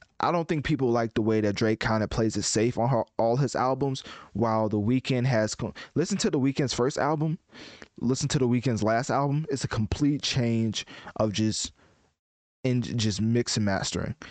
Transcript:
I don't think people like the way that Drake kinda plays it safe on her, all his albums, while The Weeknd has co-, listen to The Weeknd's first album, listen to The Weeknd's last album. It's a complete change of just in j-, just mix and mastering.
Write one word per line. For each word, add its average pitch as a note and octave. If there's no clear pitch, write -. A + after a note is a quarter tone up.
I C#3+
don't E3+
think D#3
people C3
like A#2
the A#2
way A2
that G#2
Drake F#2
kinda G#2+
plays A2
it G2+
safe A2+
on A#2+
her, A#2
all A#2+
his C#3
albums, C3
while A2
The G#2
Weeknd B2
has A2
co-, -
listen F3+
to G#3
The D3+
Weeknd's C3+
first B2
album, D#3
listen B2+
to D3
The B2+
Weeknd's A#2
last A2+
album. C#3+
It's C3+
a -
complete C#3
change A2+
of A2
just G#2+
in B2
j-, -
just G#2+
mix A#2
and G#2+
mastering. -